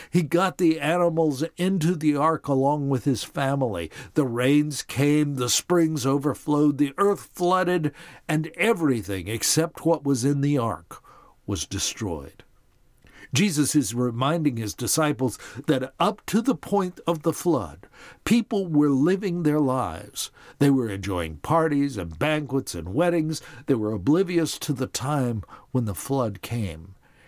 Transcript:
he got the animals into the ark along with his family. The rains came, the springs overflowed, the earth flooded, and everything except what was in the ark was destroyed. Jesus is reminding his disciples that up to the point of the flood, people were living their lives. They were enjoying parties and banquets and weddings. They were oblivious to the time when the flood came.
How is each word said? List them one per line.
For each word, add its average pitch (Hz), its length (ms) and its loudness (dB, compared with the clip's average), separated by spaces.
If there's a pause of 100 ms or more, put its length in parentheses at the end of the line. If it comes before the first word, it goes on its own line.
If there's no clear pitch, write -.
(100)
he 175 120 2
got 175 360 0
the 160 220 2
animals 160 640 0 (120)
into 180 380 0
the 147 220 0
ark 151 320 0
along 139 400 2
with 131 160 0
his 131 180 0
family. 131 680 -2 (220)
The 147 120 2
rains 135 560 2
came, 147 540 0
the 123 140 -2
springs 160 540 2
overflowed, 143 760 2
the 139 200 2
earth 202 340 0
flooded, 180 600 0 (340)
and 156 300 0
everything 123 720 0
except 156 580 -2
what 156 180 2
was 135 200 2
in 143 160 2
the 143 180 2
ark - 420 -6 (460)
was 95 180 -4
destroyed. 87 800 -6 (920)
Jesus 147 400 2
is 123 200 2
reminding 123 640 0
his 110 160 -4
disciples 131 640 0 (280)
that 127 320 0
up 180 280 0
to 226 160 0
the 233 120 2
point 185 520 -2
of 165 160 0
the 165 100 0
flood, 107 560 -2 (360)
people 214 420 2
were 147 240 4
living 175 520 2
their 151 160 2
lives. 127 720 -2 (280)
They 139 100 4
were 127 220 4
enjoying 90 480 -4
parties 147 580 0
and 85 220 -8
banquets 143 560 -2
and 85 180 -8
weddings. 160 480 0 (240)
They 139 100 2
were 107 200 -2
oblivious 160 640 0
to - 160 -4
the 123 120 -4
time 123 580 -2 (260)
when 123 160 0
the 101 80 -4
flood 123 480 -4
came. 92 520 -8 (340)